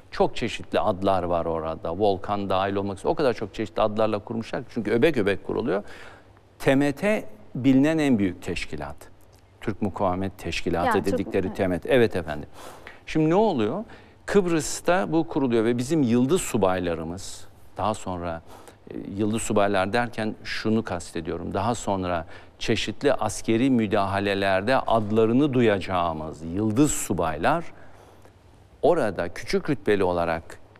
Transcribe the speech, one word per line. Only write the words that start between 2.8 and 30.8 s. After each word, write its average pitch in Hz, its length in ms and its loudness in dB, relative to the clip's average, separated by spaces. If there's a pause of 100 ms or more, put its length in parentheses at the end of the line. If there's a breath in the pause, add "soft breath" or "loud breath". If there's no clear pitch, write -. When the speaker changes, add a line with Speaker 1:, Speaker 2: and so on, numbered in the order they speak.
Speaker 1:
üzere 139 120 -4
o 165 60 2
kadar 139 180 2
çok 104 200 -8
çeşitli - 280 -4
adlarla 107 380 2
kurmuşlar 113 440 -6
ki. - 100 -16
Çünkü 104 180 -2
öbek 135 260 4
öbek 98 300 0
kuruluyor. 123 360 -2 (760 loud breath)
T 139 160 4
M 143 160 2
T 208 340 -2 (300)
bilinen 135 420 4
en 139 220 4
büyük 92 220 -2
teşkilat. 73 540 -8 (680)
Türk - 200 -4
Mukavemet 95 560 -2
Teşkilatı - 500 -2
Speaker 2:
Yani 107 160 2
Türk - 100 0
Speaker 1:
dedikleri 98 340 0
Speaker 2:
Mukavemet. 92 360 -2
Speaker 1:
T - 60 -4
M - 40 2
T. - 20 6
Evet 117 200 4
efendim. 80 340 -6 (560 loud breath)
Şimdi 156 240 2
ne 170 60 4
oluyor? 180 480 2 (420 loud breath)
Kıbrıs'ta 175 880 2
bu 160 160 2
kuruluyor 120 380 2
ve 120 120 2
bizim 139 260 0
yıldız 123 380 4
subaylarımız, 90 1080 -2 (300)
daha 101 160 0
sonra, 87 480 -8 (500 loud breath)
e, 57 60 -10 (200)
yıldız 107 240 0
subaylar 101 520 2
derken 117 500 -2
şunu 110 400 0
kastediyorum. 85 720 -6
Daha 107 220 0
sonra 90 500 -2 (340 loud breath)
çeşitli 117 540 0
askeri 113 560 0
müdahalelerde 98 1080 2
adlarını 113 760 2
duyacağımız 87 880 0 (120)
yıldız 110 380 2
subaylar 90 760 -2 (1160 loud breath)
orada 110 480 2
küçük - 400 -4
rütbeli 104 340 2
olarak 85 560 -2 (200)